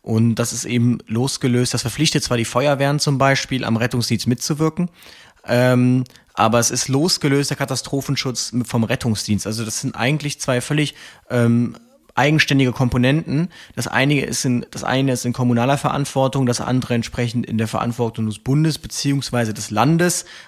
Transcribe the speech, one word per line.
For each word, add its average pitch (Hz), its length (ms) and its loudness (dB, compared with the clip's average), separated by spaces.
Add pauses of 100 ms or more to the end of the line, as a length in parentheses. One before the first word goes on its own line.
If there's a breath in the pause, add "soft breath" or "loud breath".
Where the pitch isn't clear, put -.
Und 113 340 2
das 113 180 -2
ist 117 100 -6
eben 120 440 2
losgelöst, 123 680 0
das 123 80 -2
verpflichtet 147 420 0
zwar 123 140 0
die 113 80 0
Feuerwehren 139 540 2
zum 143 180 0
Beispiel, 135 480 2
am 113 100 0
Rettungsdienst 117 500 0
mitzuwirken, 156 640 0 (560 loud breath)
ähm, 127 600 4 (280 loud breath)
aber 110 260 4
es 113 120 2
ist - 160 -4
losgelöst 143 640 0
der 139 80 -6
Katastrophenschutz 135 960 -4 (100)
vom 113 220 0
Rettungsdienst. 107 600 -2
Also 110 200 -6
das 110 160 -8
sind 135 140 -6
eigentlich 143 440 -2
zwei 123 220 -2
völlig, 147 340 -2 (340 loud breath)
ähm, 120 460 2 (400)
eigenständige 139 560 4
Komponenten. 135 800 0 (260 loud breath)
Das 113 120 -4
eine 139 340 2
ist - 240 -4
in, 123 260 0
das - 140 -10
eine 131 260 2
ist 123 140 -2
in 120 80 -2
kommunaler 123 440 2
Verantwortung, 135 680 0
das 120 160 0
andere 123 320 -2
entsprechend 117 520 -2
in 113 120 -4
der 110 100 0
Verantwortung 113 600 -4
des 104 120 -8
Bundes 147 380 0
beziehungsweise 123 760 -4
des 107 180 -10
Landes. 165 520 2 (240 loud breath)